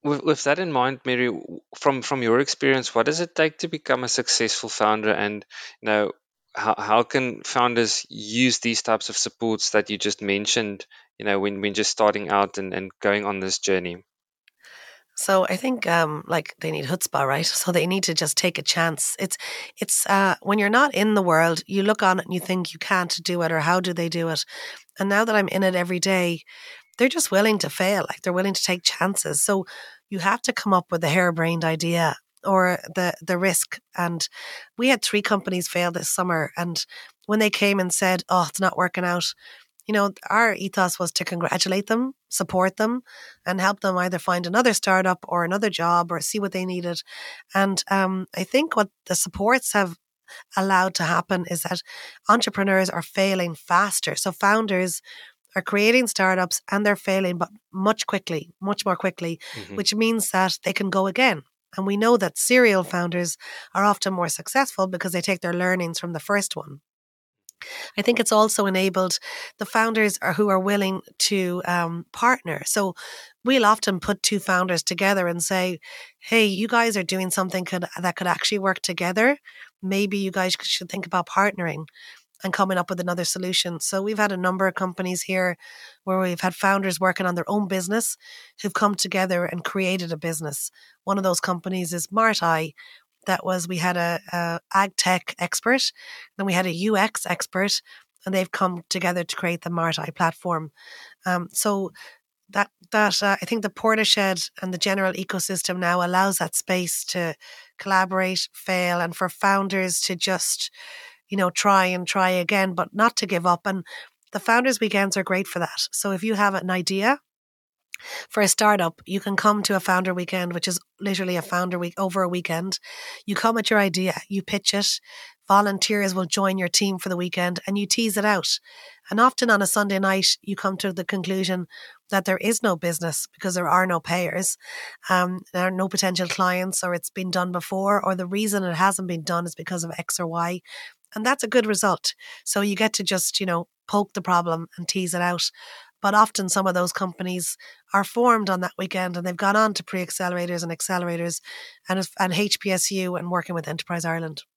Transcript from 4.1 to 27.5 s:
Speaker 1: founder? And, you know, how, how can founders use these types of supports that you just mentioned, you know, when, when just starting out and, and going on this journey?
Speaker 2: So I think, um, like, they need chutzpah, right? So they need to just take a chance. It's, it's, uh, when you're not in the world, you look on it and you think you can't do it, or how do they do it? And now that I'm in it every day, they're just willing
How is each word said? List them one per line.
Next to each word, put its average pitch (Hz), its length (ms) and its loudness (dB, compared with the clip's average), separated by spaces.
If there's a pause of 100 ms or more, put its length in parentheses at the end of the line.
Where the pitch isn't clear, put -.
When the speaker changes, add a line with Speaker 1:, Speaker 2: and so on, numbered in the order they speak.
Speaker 1:
founder? 107 440 2
And, 104 340 -2 (360)
you 110 40 -12
know, 107 260 2 (420)
how, 110 240 0
how 107 260 2
can 131 400 -2
founders 120 680 0
use 117 500 0
these 117 220 -2
types 110 260 0
of - 80 -8
supports 113 540 -2
that 104 200 2
you 107 80 -2
just - 240 -4
mentioned, 101 640 -2 (320)
you - 80 -10
know, 101 140 2
when, 98 220 -2
when 101 120 -2
just 107 160 0
starting 104 380 2
out 101 300 2
and, 95 160 -6
and 92 260 -6
going 104 240 2
on 98 160 -4
this 95 200 -4
journey? 90 440 -2 (1120)
Speaker 2:
So 190 320 2
I 185 80 -2
think, 254 320 -2
um, 160 400 0
like, 156 320 -4
they 160 120 -4
need 147 160 -4
chutzpah, 143 380 -2
right? 143 200 0
So - 260 -2
they 170 160 2
need 190 160 0
to 170 100 -2
just 160 220 -2
take 175 220 0
a 156 60 -8
chance. - 560 0
It's, 185 180 -4 (420)
it's, - 280 -2
uh, 196 340 4
when 202 180 0
you're 202 80 2
not 262 260 4
in 214 200 4
the 202 80 4
world, 165 440 4
you 196 160 0
look 214 220 2
on 185 160 4
it 175 60 -6
and - 80 -6
you 180 80 -2
think 185 320 -4
you 160 60 -20
can't 180 440 0
do 175 200 -2
it, 165 100 0
or 160 80 0
how 175 180 2
do 180 140 -2
they 170 160 -2
do 165 180 -2
it? 160 160 -2 (560)
And 196 80 0
now 202 160 4
that 226 120 0
I'm 202 120 4
in 190 160 2
it 185 120 4
every 175 240 0
day, 180 420 2 (560)
they're 254 120 4
just 320 220 -2
willing 214 280 4